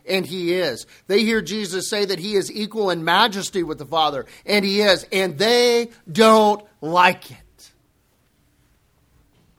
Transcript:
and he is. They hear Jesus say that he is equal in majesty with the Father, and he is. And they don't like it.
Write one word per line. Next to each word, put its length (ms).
and 160
he 300
is. 320
They 160
hear 200
Jesus 480
say 160
that 120
he 160
is 160
equal 380
in 160
majesty 580
with 140
the 80
Father, 400
and 180
he 160
is. 320
And 260
they 520
don't 540
like 500
it. 420